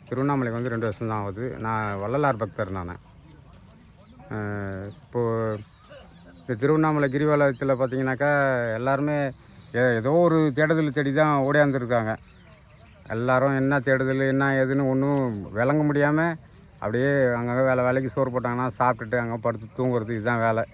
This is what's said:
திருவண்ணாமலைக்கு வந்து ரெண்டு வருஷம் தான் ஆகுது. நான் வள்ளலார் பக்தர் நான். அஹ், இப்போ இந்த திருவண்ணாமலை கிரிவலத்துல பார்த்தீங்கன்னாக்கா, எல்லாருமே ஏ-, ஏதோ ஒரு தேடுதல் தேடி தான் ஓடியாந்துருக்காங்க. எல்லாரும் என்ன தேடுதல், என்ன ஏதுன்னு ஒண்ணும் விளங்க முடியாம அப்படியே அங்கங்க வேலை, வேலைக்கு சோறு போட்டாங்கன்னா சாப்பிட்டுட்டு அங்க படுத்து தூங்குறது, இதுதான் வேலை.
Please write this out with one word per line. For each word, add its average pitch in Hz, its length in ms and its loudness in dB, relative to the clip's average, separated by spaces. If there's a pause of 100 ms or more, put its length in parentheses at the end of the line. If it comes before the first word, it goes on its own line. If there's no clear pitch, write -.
திருவண்ணாமலைக்கு 131 560 -2
வந்து 123 100 -4
ரெண்டு 117 160 -4
வருஷம் 113 220 -4
தான் 110 140 -4
ஆகுது. 101 380 -8
நான் 107 400 -4
வள்ளலார் 127 380 -2
பக்தர் 101 340 -6
நான். 90 220 -8 (1400)
அஹ், 101 640 -8
இப்போ - 260 -6 (1160)
இந்த - 160 -6
திருவண்ணாமலை 151 540 2
கிரிவலத்துல 143 680 2
பார்த்தீங்கன்னாக்கா, 131 560 0 (420)
எல்லாருமே 139 460 0 (560)
ஏ-, 123 200 4
ஏதோ 117 160 0
ஒரு 160 440 4
தேடுதல் 156 360 2
தேடி 139 220 0
தான் 151 280 4
ஓடியாந்துருக்காங்க. 131 680 2 (1000)
எல்லாரும் 127 460 2
என்ன 135 240 2
தேடுதல், 131 400 0
என்ன 135 340 2
ஏதுன்னு 135 340 2
ஒண்ணும் 131 640 0
விளங்க 135 320 2
முடியாம 147 360 2 (540)
அப்படியே 123 380 -2 (220)
அங்கங்க 120 300 -2
வேலை, 131 200 2
வேலைக்கு 127 260 0
சோறு 135 220 -2
போட்டாங்கன்னா 123 360 -2 (100)
சாப்பிட்டுட்டு 120 400 0
அங்க 117 200 -4
படுத்து 113 380 -4
தூங்குறது, 123 340 -2
இதுதான் 117 300 -2
வேலை. 113 240 0 (100)